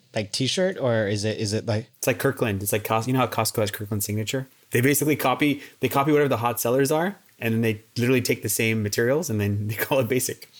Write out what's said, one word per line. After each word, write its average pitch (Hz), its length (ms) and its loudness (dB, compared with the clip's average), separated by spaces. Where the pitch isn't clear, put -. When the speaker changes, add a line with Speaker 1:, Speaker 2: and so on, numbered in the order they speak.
Speaker 1:
like, 107 180 -4
t-shirt, 185 460 0
or 113 300 2
is 104 160 -2
it, 107 160 -2
is 104 140 -2
it 110 120 -2
like 110 220 -2
Speaker 2:
It's - 80 -10
like 131 140 0
Kirkland. 117 420 0
It's 101 120 -4
like 107 100 -2
Cos-, 113 240 0
you 127 60 0
know 131 60 2
how 123 80 2
Costco - 340 -2
has 101 100 0
Kirkland 104 320 -4
signature? 110 440 -4
They 113 100 2
basically 143 340 2
copy, 139 480 0
they 127 100 0
copy 139 220 2
whatever 147 160 4
the 131 100 0
hot 117 220 -2
sellers 131 320 2
are, 175 240 0
and 113 140 0
then 113 80 2
they 110 200 0
literally 120 240 4
take 123 220 -2
the 110 60 -2
same 110 340 0
materials 120 460 0
and 107 100 0
then 104 280 0
<laughs> - 20 -2
they 110 60 -4
call - 240 0
it 113 100 0
basic. - 400 -4